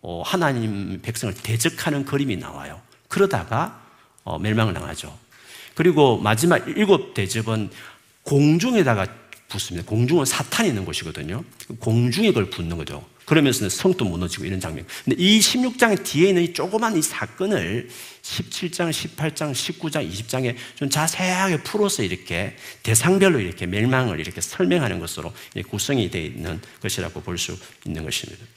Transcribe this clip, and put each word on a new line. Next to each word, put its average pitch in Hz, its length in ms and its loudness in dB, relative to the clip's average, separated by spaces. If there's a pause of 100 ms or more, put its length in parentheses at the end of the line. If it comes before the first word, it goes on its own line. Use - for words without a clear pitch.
어, 85 180 -8
하나님 110 800 -2
백성을 113 320 -6
대적하는 135 720 -2
그림이 139 320 -2
나와요. 71 440 -14 (260)
그러다가, 175 760 0 (380)
어, 78 160 -6
멸망을 107 340 2
당하죠. 76 440 -10 (580)
그리고 147 420 8
마지막 117 500 4
일곱 190 460 4
대접은 107 560 -2 (540)
공중에다가 147 840 4 (400)
붓습니다. 90 380 -6
공중은 131 400 2
사탄이 - 440 0
있는 101 160 -2
곳이거든요. 82 580 -8 (360)
공중에 120 500 2
그걸 117 200 2
붓는 85 280 -6
거죠. 73 280 -10 (200)
그러면서 139 440 4
성도 180 340 0
무너지고 87 420 -4
이런 95 140 -4
장면. 80 260 -8 (200)
근데 165 160 0
이 208 180 8
십육 247 380 2
장 226 180 4
뒤에 170 340 2
있는 180 140 4
이 170 100 -2
조그만 208 440 0
이 156 40 2
사건을 110 880 -4 (320)
십칠 - 500 -6
장, 170 200 -2
십팔 156 440 -4
장, 147 180 -4
십구 170 360 -6
장, 143 140 -2
이십 95 240 -8
장에 127 300 -2 (180)
좀 143 140 -4
자세하게 180 720 0
풀어서 202 400 0
이렇게 90 540 -4 (260)
대상별로 170 560 4
이렇게 90 280 -4
멸망을 110 520 0
이렇게 85 220 -8
설명하는 156 580 0
것으로 85 340 -8 (200)
이렇게 - 160 -8
구성이 107 400 0
되어 87 140 -6
있는 80 360 -8 (220)
것이라고 87 400 -6
볼 90 160 -8
수 87 200 -6 (280)
있는 80 180 -8
것입니다. - 400 -8 (140)